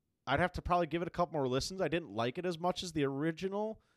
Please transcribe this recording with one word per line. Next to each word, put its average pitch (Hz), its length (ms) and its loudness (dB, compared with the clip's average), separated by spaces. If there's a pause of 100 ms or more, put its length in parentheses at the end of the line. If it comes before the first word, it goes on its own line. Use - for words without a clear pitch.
(280)
I'd 139 140 4
have 175 120 2
to 170 80 -6
probably 175 260 2
give 165 140 -2
it 175 60 -2
a - 40 -6
couple 170 280 0
more 135 80 4
listens. 135 320 0
I 175 80 2
didn't 156 220 -2
like 117 280 -2
it 180 80 -4
as 175 140 -2
much 180 240 0
as 180 80 -8
the 151 140 2
original, 165 720 -2 (180)